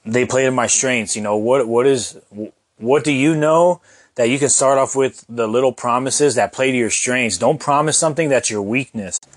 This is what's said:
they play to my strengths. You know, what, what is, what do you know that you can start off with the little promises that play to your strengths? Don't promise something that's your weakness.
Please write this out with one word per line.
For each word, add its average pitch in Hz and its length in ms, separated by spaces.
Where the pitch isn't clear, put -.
they 120 180
play 131 220
to 131 60
my 123 160
strengths. 123 480
You 107 80
know, 104 120
what, 117 320
what 120 200
is, 127 280
what 131 260
do 151 80
you 143 240
know 160 460
that 117 140
you 135 80
can 135 120
start 135 280
off 131 180
with 135 320
the 117 200
little 123 260
promises 127 640
that 104 180
play 135 180
to 127 60
your 110 140
strengths? 123 480
Don't 143 200
promise 147 380
something 160 320
that's 123 220
your 107 100
weakness. 107 580